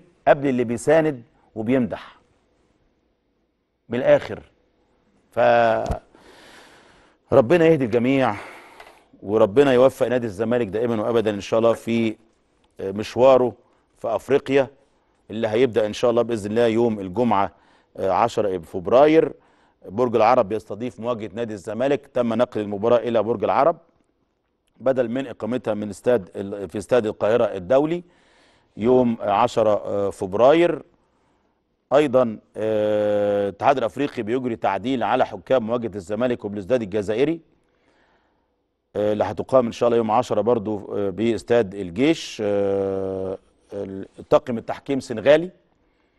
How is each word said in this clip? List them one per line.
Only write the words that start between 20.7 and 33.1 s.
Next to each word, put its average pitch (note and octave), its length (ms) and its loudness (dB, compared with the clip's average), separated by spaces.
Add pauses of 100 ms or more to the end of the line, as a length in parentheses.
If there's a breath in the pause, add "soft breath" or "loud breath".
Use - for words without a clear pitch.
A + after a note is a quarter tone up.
مواجهه A2 340 -8
نادي A2 200 -8
الزمالك، A#2 520 -4
تم A#2+ 280 -2
نقل A2+ 260 0
المباراه G#2 380 0
الى A2+ 240 0
برج G#2+ 220 -2
العرب C3 320 2 (1040)
بدل B2 280 0
من C3 180 -6
اقامتها A2+ 480 -6
من G#2 160 -8
استاد G#2+ 460 -2
ال-، G2+ 320 -10
في - 100 -10
استاد A2 280 0
القاهره A2 380 0
الدولي C3 600 0 (720 soft breath)
يوم A#2+ 440 2
عشرة، G#2+ 500 2
آه، G2+ 400 -2
فبراير. C#3 720 2 (1120)
ايضا، B2+ 440 2 (180)
آه، G#2 920 0